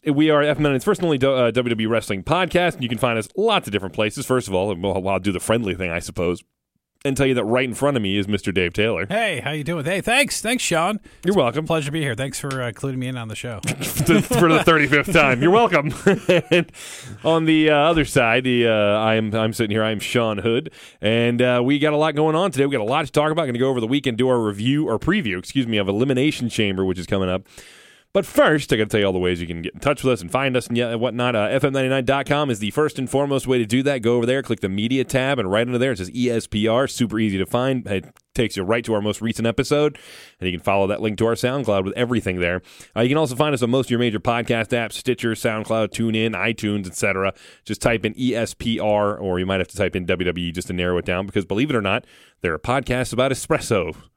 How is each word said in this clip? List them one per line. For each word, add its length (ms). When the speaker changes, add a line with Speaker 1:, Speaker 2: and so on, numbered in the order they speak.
Speaker 1:
we 280
are 100
F 160
M 60
ninety-nine's 200
first 180
and 40
only 140
do-, 120
uh, 200
W 180
W 180
E 40
wrestling 320
podcast. 580
You 80
can 80
find 220
us 180
lots 300
of 40
different 220
places. 320
First 220
of 80
all, 180
we'll, 340
I'll 120
do 120
the 80
friendly 360
thing, 160
I 80
suppose, 420
and 100
tell 120
you 80
that 80
right 220
in 100
front 220
of 40
me 160
is 100
Mister 240
Dave 220
Taylor. 320
Speaker 2:
Hey, 380
how 80
you 120
doing? 220
Hey, 160
thanks. 400
Thanks, 220
Sean. 360
Speaker 1:
You're 100
Speaker 2:
It's 40
Speaker 1:
welcome. 280
Speaker 2:
a 20
pleasure 180
to 60
be 100
here. 140
Thanks 240
for, 240
uh, 60
including 300
me 100
in 60
on 120
the 80
show. 260
Speaker 1:
<laughs> 60
For 840
the 140
thirty-fifth 480
time. 260
You're 120
welcome. 480
<laughs> 40
And 220
on 220
the, 240
uh, 60
other 280
side, 400
the, 260
uh, 40
I'm, 600
I'm 180
sitting 160
here. 140
I'm 160
Sean 400
Hood, 320
and, 440
uh, 200
we 140
got 160
a 40
lot 180
going 200
on 140
today. 160
We 60
got 100
a 40
lot 200
to 60
talk 200
about. 140
Gonna 140
go 100
over 100
the 60
weekend, 320
do 120
our 100
review, 500
or 80
preview, 400
excuse 300
me, 100
of 100
Elimination 640
Chamber, 340
which 140
is 80
coming 240
up. 140
But 120
first, 480
I 20
gotta 140
tell 100
you 60
all 80
the 60
ways 200
you 80
can 140
get 120
in 60
touch 240
with 80
us 100
and 80
find 280
us 100
and, 80
yeah, 200
whatnot. 380
Uh, 100
F 200
M 80
ninety-nine 320
dot 220
com 240
is 100
the 120
first 280
and 100
foremost 380
way 100
to 80
do 180
that. 180
Go 160
over 80
there, 180
click 160
the 80
media 380
tab, 340
and 100
right 160
under 120
there 160
it 40
says 160
E 160
S 160
P 220
R. 220
Super 320
easy 160
to 80
find. 420
It 160
takes 220
you 60
right 200
to 120
our 60
most 200
recent 260
episode, 500
and 80
you 20
can 100
follow 260
that 140
link 180
to 60
our 100
SoundCloud 500
with 80
everything 480
there. 200
Uh, 20
you 80
can 100
also 160
find 200
us 100
on 60
most 160
of 60
your 80
major 200
podcast 580
apps, 140
Stitcher, 400
SoundCloud, 600
TuneIn, 400
iTunes, 560
et 100
cetera. 360
Just 180
type 240
in 140
E 160
S 180
P 240
R, 380
or 240
you 60
might 160
have 80
to 80
type 180
in 100
W 200
W 220
E 40
just 160
to 60
narrow 240
it 80
down, 220
because 180
believe 240
it 80
or 40
not, 220
there 120
are 60
podcasts 540
about 180
espresso. 640